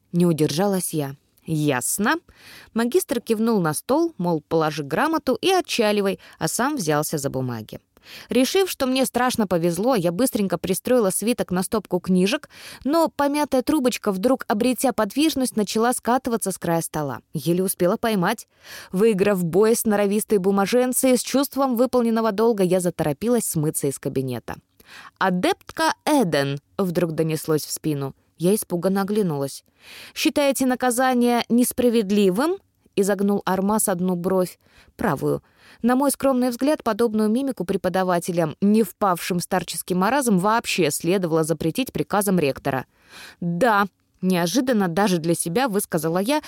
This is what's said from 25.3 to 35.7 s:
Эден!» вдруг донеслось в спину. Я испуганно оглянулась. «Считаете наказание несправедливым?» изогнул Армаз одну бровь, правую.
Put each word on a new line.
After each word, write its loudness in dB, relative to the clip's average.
Эден!» 2
вдруг 0
донеслось -2
в -12
спину. -6
Я 2
испуганно -2
оглянулась. -2
«Считаете 0
наказание 2
несправедливым?» 2
изогнул 0
Армаз 0
одну 0
бровь, -2
правую. -2